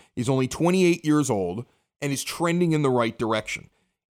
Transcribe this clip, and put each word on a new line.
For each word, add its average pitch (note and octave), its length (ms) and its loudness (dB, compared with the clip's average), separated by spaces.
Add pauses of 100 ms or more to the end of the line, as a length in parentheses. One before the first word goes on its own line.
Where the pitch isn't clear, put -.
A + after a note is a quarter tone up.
(140)
He's A#2+ 140 -2
only C3 200 0
twenty-eight F3 560 2
years D3+ 260 2
old G2 360 -2 (340)
and C#3+ 120 -4
is C3 120 -4
trending E3+ 480 0
in D3+ 100 2
the C#3+ 80 2
right A#2 280 0
direction. A2 520 -4 (440)